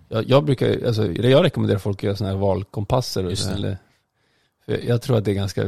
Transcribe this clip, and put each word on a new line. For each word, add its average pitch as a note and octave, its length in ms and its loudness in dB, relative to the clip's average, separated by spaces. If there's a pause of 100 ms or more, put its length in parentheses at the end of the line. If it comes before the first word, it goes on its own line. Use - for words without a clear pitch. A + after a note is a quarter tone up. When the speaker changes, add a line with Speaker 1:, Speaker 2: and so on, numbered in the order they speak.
Speaker 1:
Jag, A2 200 -2
jag C#3+ 160 6
brukar, A#2+ 420 0
alltså, A2 220 0
det A2 220 2
jag C#3+ 140 6
rekommenderar G#2+ 340 0
folk G2 200 -4
att - 40 -10
göra G2+ 140 -2
såna F#2+ 140 -2
här F#2+ 60 -2
valkompasser G2 880 -2
och F2 60 -4
Speaker 2:
Just G2+ 120 -4
Speaker 1:
så G2 60 -4
här, G2 80 -4
Speaker 2:
det. G2+ 100 -4
Speaker 1:
eller, G2 120 -4 (880)
för - 220 -4
jag A#2+ 140 0
tror A#2+ 160 2
att G2+ 60 0
det G#2+ 60 0
är G2 40 0
ganska, G2 340 -2